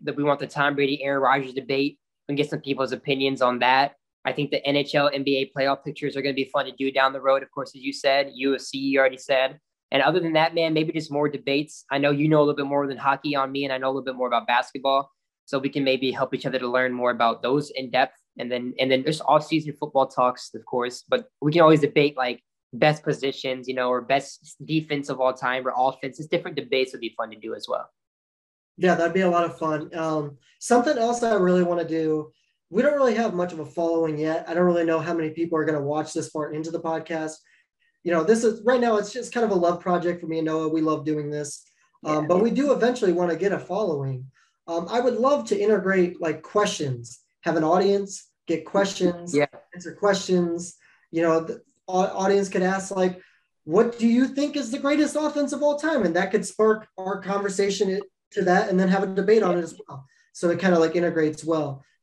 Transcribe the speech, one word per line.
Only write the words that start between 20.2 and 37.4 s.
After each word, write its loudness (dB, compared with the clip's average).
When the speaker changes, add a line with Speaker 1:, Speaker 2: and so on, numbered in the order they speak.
Speaker 1:
of -14
course, -6
but 0
we 2
can 4
always 10
debate, 2
like, -4
best 2
positions, -4
you -4
know, -2
or 0
best -6
defense -4
of -4
all 2
time -4
or -4
offense. -4
It's -12
different -4
debates -2
would -12
be -8
fun -6
to -20
do -10
as -14
well. -6
Speaker 2:
Yeah, 4
that'd 0
be 2
a 4
lot 2
of -6
fun. -4
Um, -4
something 2
else 0
that 0
I 2
really 4
wanna 0
do, -2
we -2
don't 2
really 2
have -2
much -2
of -12
a -10
following -2
yet. -4
I -6
don't 2
really 2
know 2
how -4
many -2
people -2
are 0
gonna 0
watch -4
this -6
far -6
into -6
the -6
podcast. -6